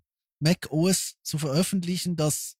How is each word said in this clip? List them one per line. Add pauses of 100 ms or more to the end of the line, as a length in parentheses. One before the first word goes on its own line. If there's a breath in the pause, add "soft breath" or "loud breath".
(420)
Mac
O
S
zu
veröffentlichen,
das